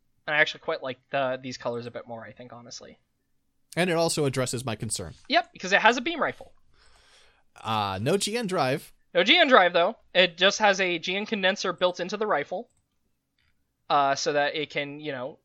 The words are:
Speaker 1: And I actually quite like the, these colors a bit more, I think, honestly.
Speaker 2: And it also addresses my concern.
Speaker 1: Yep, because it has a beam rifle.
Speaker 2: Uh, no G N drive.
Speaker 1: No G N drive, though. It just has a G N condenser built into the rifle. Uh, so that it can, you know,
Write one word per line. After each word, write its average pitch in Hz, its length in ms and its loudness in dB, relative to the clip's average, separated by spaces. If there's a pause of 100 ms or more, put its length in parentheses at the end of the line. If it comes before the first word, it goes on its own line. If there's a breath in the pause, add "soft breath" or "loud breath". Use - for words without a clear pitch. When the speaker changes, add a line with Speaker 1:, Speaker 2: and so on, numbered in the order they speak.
(260)
Speaker 1:
And 156 80 -2
I 151 60 4
actually - 220 0
quite 160 200 -6
like 131 160 -8 (140)
the, 131 320 -2
these 127 140 -10
colors 117 280 -6
a 120 60 -12
bit 117 160 -14
more, 113 180 -14
I - 60 -16
think, 120 220 -20
honestly. 120 440 -20 (800)
Speaker 2:
And 175 140 0
it 165 80 2
also 165 260 2
addresses 131 400 -2
my 113 140 -4
concern. - 360 -8 (140)
Speaker 1:
Yep, 320 240 0
because 185 220 -4
it 185 80 4
has 240 160 6
a 277 40 -4
beam 302 200 -8
rifle. - 320 -6 (1080 soft breath)
Speaker 2:
Uh, 101 400 -2
no 147 140 2
G 202 220 -4
N 240 100 -4
drive. 143 460 -2 (200)
Speaker 1:
No 175 100 2
G 277 140 6
N 320 120 4
drive, 185 240 6
though. 180 240 2 (160)
It 175 240 4
just 190 220 2
has 202 200 4
a 180 200 0
G 180 180 -4
N 208 80 -6
condenser 196 480 -2
built 180 260 0
into 185 160 -6
the 208 120 -4
rifle. 180 420 -4 (1200)
Uh, 139 260 2
so 151 180 -2
that 143 220 0
it 151 140 -6
can, 143 320 -6
you 151 100 -8
know, 131 340 -10